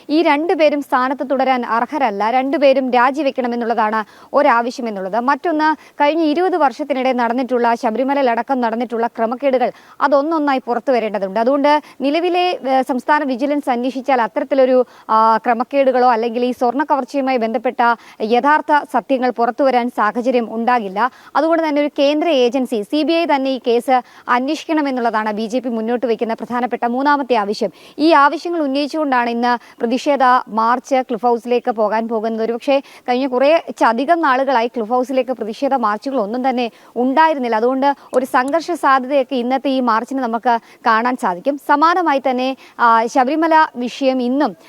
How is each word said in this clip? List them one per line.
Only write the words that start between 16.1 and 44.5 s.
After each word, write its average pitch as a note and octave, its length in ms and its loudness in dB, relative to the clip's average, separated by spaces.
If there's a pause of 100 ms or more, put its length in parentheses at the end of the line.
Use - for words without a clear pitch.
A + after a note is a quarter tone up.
അല്ലെങ്കിൽ A#3 340 -2
ഈ B3 80 0
സ്വർണ്ണ B3 320 -2
കവർച്ചയുമായി C4+ 520 -2
ബന്ധപ്പെട്ട A#3 600 0 (260)
യഥാർത്ഥ C#4+ 500 2 (200)
സത്യങ്ങൾ B3+ 380 0
പുറത്തു A#3 340 0
വരാൻ B3 260 2
സാഹചര്യം A3+ 640 -2
ഉണ്ടാകില്ല. A3+ 560 -2 (260)
അതുകൊണ്ട് D#4+ 320 0
തന്നെ D4 140 0
ഒരു D4 160 -2
കേന്ദ്ര D4+ 300 2
ഏജൻസി B3 540 0
സി D4+ 200 -2
ബി D4+ 100 0
ഐ E4 220 0
തന്നെ C4+ 160 -2
ഈ B3+ 160 -4
കേസ് A#3+ 360 0 (260)
അന്വേഷിക്കണമെന്നുള്ളതാണ് B3 1040 -2
ബി A3 140 -4
ജെ A3+ 120 -4
പി A#3+ 100 -6
മുന്നോട്ട് A#3 380 -4
വയ്ക്കുന്ന A3+ 280 -2
പ്രധാനപ്പെട്ട A#3+ 520 -4
മൂന്നാമത്തെ C4 480 0
ആവശ്യം. G#3 360 -2 (280)
ഈ D#4 120 2
ആവശ്യങ്ങൾ D#4 500 2
ഉന്നയിച്ചുകൊണ്ടാണ് C4+ 680 -2
ഇന്ന് A#3+ 500 -4
പ്രതിഷേധ B3+ 420 0 (260)
മാർച്ച് A#3+ 600 0
ക്ലിഫ് A3+ 140 -6
ഹൗസിലേക്ക് A#3+ 480 0
പോകാൻ A3 380 -2
പോകുന്നത്. A3+ 340 -4
ഒരുപക്ഷെ A#3+ 400 0 (260)
കഴിഞ്ഞ B3+ 180 0
കുറേ C#4 360 2 (240)
അധികം C#4 340 2
നാളുകളായി C4 460 2
ക്ലിഫ് A3+ 240 -6
ഹൗസിലേക്ക് B3+ 400 0
പ്രതിഷേധ A#3 440 -4 (140)
മാർച്ചുകൾ B3+ 300 -4
ഒന്നും A#3+ 320 -2
തന്നെ A#3+ 200 -2 (260)
ഉണ്ടായിരുന്നില്ല. C4 600 2
അതുകൊണ്ട് C4 400 0 (180)
ഒരു B3+ 120 2
സംഘർഷ C#4+ 440 0
സാധ്യതയൊക്കെ C4+ 640 0
ഇന്നത്തെ B3+ 320 -2
ഈ C4 120 0
മാർച്ചിന് A#3+ 380 -2
നമുക്ക് A#3 420 0 (260)
കാണാൻ A#3 300 2
സാധിക്കും. G#3+ 420 -2 (100)
സമാനമായി D#4 600 2
തന്നെ, B3+ 260 -2 (240)
ആ, A3+ 260 4
ശബരിമല D#4 600 2 (100)
വിഷയം B3+ 460 -2
ഇന്നും B3 340 -2 (120)